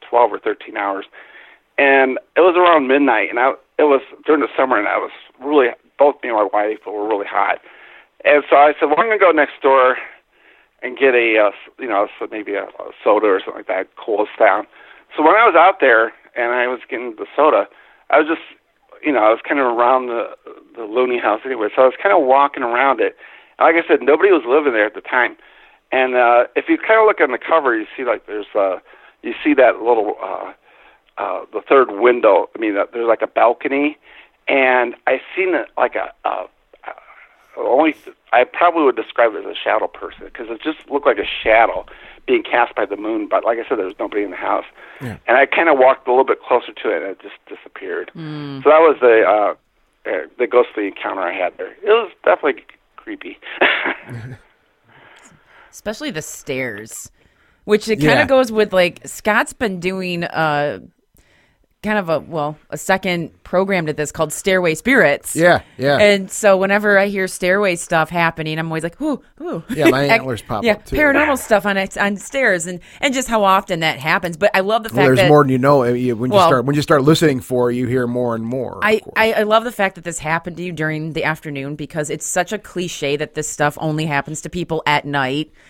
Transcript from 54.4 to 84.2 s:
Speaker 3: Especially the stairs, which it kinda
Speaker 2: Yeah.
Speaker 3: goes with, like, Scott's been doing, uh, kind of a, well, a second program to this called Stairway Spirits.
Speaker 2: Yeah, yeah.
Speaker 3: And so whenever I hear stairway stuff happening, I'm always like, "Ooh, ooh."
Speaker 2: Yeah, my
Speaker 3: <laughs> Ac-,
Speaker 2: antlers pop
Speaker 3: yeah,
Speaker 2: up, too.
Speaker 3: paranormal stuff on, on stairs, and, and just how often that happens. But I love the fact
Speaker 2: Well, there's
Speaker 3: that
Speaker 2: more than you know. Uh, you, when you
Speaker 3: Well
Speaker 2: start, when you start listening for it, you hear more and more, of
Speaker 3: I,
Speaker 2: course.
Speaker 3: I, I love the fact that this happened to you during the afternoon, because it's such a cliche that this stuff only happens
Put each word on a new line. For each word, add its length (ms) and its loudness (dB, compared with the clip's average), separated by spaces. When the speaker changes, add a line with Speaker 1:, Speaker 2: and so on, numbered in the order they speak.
Speaker 3:
Especially 400 -10
the 100 -8
stairs, 920 -10
which 240 0
it 80 -2
kinda 180 2
Speaker 2:
Yeah. 100 2
Speaker 3:
goes 260 2
with, 220 -2
like, 320 2
Scott's 480 -4
been 260 -6
doing, 440 -6
uh, 560 -2
kind 180 -2
of 80 -4
a, 120 0
well, 380 -6
a 80 -10
second 540 -2
program 420 0
to 60 -2
this 180 -6
called 220 -4
Stairway 420 0
Spirits. 600 2
Speaker 2:
Yeah, 280 4
yeah. 200 2
Speaker 3:
And 340 2
so 240 2
whenever 420 2
I 100 2
hear 200 -4
stairway 480 0
stuff 340 -2
happening, 480 -2
I'm 100 -6
always 160 -6
like, 180 -10
"Ooh, 200 -4
ooh." 280 -10
Speaker 2:
Yeah, 200 2
my 140 2
Speaker 3:
<laughs> 20 0
Ac-, 80 2
Speaker 2:
antlers 280 -2
pop 220 -6
Speaker 3:
yeah, 120 2
Speaker 2:
up, 100 -14
too. 100 -8
Speaker 3:
paranormal 420 2
stuff 280 0
on, 120 -2
on 380 -4
stairs, 520 -2
and, 120 -12
and 120 0
just 140 -4
how 160 0
often 380 2
that 180 -2
happens. 380 -2
But 160 2
I 80 2
love 220 -2
the 60 -14
fact 100 -8
Speaker 2:
Well, 80 4
there's 120 4
Speaker 3:
that 80 4
Speaker 2:
more 160 6
than 80 0
you 60 2
know. 260 4
Uh, 40 0
you, 280 0
when 160 -4
you 60 4
Speaker 3:
Well 100 6
Speaker 2:
start, 160 2
when 140 -2
you 40 0
start 200 2
listening 400 2
for 280 -2
it, 60 -2
you 100 -4
hear 220 -2
more 260 -2
and 120 -6
more, 320 -8
of 40 -14
Speaker 3:
I, 180 2
Speaker 2:
course. 180 -14
Speaker 3:
I, 160 2
I 100 0
love 220 0
the 80 -10
fact 220 -4
that 100 -18
this 140 -10
happened 360 -6
to 80 -10
you 80 -8
during 400 -6
the 140 -6
afternoon, 500 -8
because 340 -8
it's 160 -8
such 280 -4
a 40 -4
cliche 600 -6
that 160 -10
this 160 -8
stuff 320 -2
only 240 -4
happens 380 -6